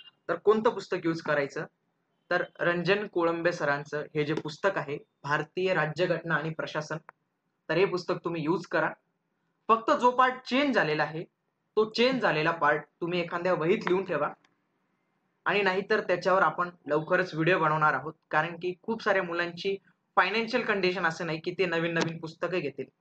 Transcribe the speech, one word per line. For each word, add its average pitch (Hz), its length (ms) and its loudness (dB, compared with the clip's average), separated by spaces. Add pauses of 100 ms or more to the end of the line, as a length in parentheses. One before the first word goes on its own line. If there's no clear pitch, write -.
(280)
तर 170 60 0
कोणतं 214 360 4
पुस्तक 190 340 -4
यूज 165 180 -2
करायचं? 147 420 -2 (680)
तर 175 140 0 (160)
रंजन 175 460 0
कोळंबे 170 460 0
सरांचं 147 500 -4 (120)
हे 151 100 0
जे 151 100 -2
पुस्तक 151 420 -2
आहे, 139 220 -6 (240)
भारतीय 156 520 -2
राज्यघटना 165 600 -2
आणि 156 160 -4
प्रशासन, 156 460 -6 (720)
तर 156 60 -2
हे 180 100 4
पुस्तक 175 300 -2 (100)
तुम्ही 170 180 -4
यूज 165 240 -2
करा. - 240 0 (800)
फक्त 226 220 4
जो 247 200 4
part 254 380 2
change 269 260 2
झालेला 156 280 2
आहे, 156 220 -4 (520)
तो 214 140 2
change 247 320 2
झालेला 156 280 2
part 151 320 2 (180)
तुम्ही 175 200 -2
एखाद्या 175 340 -2
वहीत 165 320 2
लिहून 190 180 2
ठेवा, 151 280 -2 (1120)
आणि 190 180 2
नाहीतर 196 380 2
त्याच्यावर 185 420 2
आपण 175 280 0 (160)
लवकरच 160 480 0
video 165 240 4
बनवणार 156 360 2
आहोत. 139 180 -6 (180)
कारण 165 260 0
की 180 260 -6
खूप 220 200 -6
साऱ्या 196 200 2
मुलांची 175 540 -4 (400)
financial 220 460 2
condition 185 440 0
असं 170 200 -2
नाही 160 140 -4
की 180 180 -6
ते 185 80 2
नवीन 170 280 -2
नवीन 165 240 -2
पुस्तकं 165 400 -6
घेतील. 139 260 -6 (160)